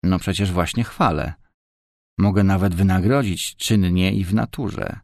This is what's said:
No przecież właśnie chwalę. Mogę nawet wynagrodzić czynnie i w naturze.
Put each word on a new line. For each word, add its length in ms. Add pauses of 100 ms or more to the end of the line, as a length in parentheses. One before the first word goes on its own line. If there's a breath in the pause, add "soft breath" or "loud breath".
No 160
przecież 340
właśnie 320
chwalę. 500 (840)
Mogę 260
nawet 300
wynagrodzić 840
czynnie 560
i 120
w 100
naturze. 680